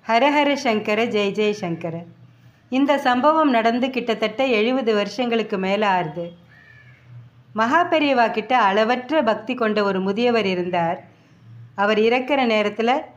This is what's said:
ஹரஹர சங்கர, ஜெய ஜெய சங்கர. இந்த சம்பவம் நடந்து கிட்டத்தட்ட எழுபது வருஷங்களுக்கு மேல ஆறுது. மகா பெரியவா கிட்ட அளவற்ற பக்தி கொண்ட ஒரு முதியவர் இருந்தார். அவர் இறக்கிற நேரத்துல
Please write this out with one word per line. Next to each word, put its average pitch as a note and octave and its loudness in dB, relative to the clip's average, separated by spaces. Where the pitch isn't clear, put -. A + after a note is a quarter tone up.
ஹரஹர C#4+ 2
சங்கர, A3 -2
ஜெய G#3 -2
ஜெய G#3 0
சங்கர. E3+ -6
இந்த C#4 2
சம்பவம் C#4 2
நடந்து A#3 0
கிட்டத்தட்ட A3 -2
எழுபது A3+ 0
வருஷங்களுக்கு A3 -2
மேல F#3+ 0
ஆறுது. E3+ -8
மகா B3+ 2
பெரியவா C#4 2
கிட்ட A3+ -2
அளவற்ற A#3 2
பக்தி A3 -2
கொண்ட G#3+ 0
ஒரு F#3+ 0
முதியவர் G#3+ 0
இருந்தார். F3+ -2
அவர் G3+ 2
இறக்கிற B3+ 2
நேரத்துல A3+ 0